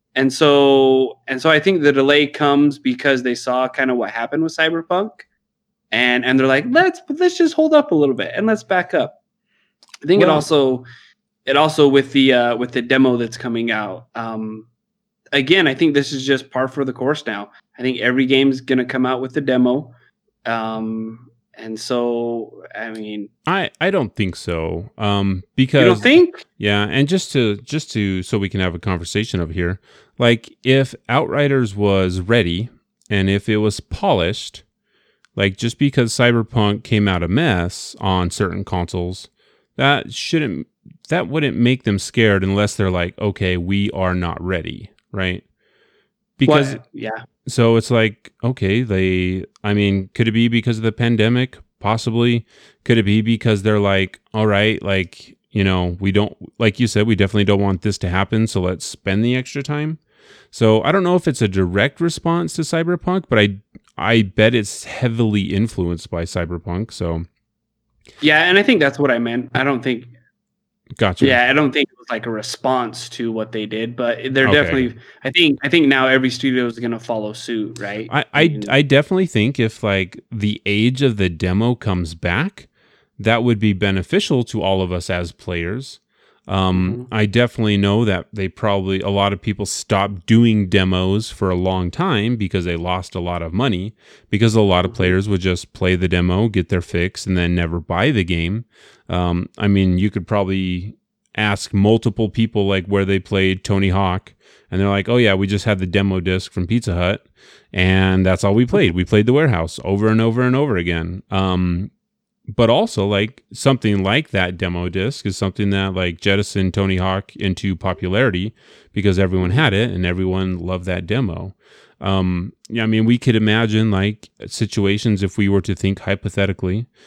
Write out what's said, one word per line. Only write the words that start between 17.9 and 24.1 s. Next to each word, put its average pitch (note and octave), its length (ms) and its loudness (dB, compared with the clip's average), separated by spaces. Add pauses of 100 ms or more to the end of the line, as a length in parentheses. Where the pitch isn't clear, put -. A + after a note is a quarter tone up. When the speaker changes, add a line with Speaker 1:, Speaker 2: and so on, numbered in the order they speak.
Speaker 1:
every B2+ 260 2
game's C3+ 360 4
gonna B2+ 240 0
come B2+ 200 -2
out B2+ 140 -2
with B2+ 140 -8
the D3+ 80 -4
demo. B2+ 520 0 (520)
Um, A2+ 800 -6 (260)
and A2+ 240 -12
so, A#2+ 840 -4 (100)
I A2 160 -10
mean G#2+ 380 -10 (180)
Speaker 2:
I, F#3 320 -2
I F3+ 120 0
don't D3 260 -2